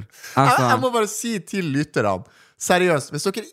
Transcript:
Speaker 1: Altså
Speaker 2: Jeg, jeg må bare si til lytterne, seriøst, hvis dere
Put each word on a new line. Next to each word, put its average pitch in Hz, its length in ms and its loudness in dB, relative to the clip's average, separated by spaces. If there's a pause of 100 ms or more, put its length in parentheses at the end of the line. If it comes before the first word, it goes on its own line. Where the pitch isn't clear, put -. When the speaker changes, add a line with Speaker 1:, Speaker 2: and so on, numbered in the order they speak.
(400)
Speaker 1:
Altså 139 220 4
Speaker 2:
Jeg, 247 100 2
jeg 254 80 2
må 254 140 0
bare 214 180 0
si 233 220 -6 (100)
til 185 320 -4
lytterne, 107 480 -2 (380)
seriøst, 175 500 2
hvis 147 160 -6
dere 208 260 -4